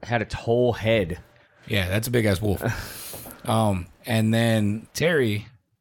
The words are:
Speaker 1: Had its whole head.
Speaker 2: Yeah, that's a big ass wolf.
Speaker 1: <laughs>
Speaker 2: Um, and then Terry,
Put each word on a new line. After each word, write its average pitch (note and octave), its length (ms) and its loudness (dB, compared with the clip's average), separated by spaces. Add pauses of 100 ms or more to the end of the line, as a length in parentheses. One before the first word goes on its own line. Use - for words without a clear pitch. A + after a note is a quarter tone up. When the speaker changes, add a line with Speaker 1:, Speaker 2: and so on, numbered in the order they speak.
Speaker 1:
Had A#2 180 -2
its - 120 -4
whole A#2+ 400 2
head. G2+ 460 0 (480)
Speaker 2:
Yeah, G2 200 0
that's G#2 220 -2
a - 20 -4
big A#2+ 140 2
ass G2+ 160 2
wolf. G2+ 200 0
Speaker 1:
<laughs> - 400 -6 (440)
Speaker 2:
Um, G#2 400 2 (220)
and A2 260 2
then A2+ 640 2
Terry, C3+ 500 0 (360)